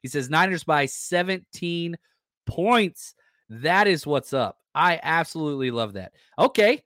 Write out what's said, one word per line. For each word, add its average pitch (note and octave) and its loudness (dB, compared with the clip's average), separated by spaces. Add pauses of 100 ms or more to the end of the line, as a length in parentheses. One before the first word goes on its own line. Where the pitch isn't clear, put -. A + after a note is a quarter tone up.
He C3+ -12
says, C3+ -4
"Niners E3+ 2
by D3 2
seventeen F3 -4 (500)
points." G#3 0 (360)
That E3+ 2
is E3 0
what's C#3+ -2
up. A#2+ -2 (160)
I E3 2
absolutely D3+ -2
love A2 -4
that. F#2 -12 (260)
Okay. A3 2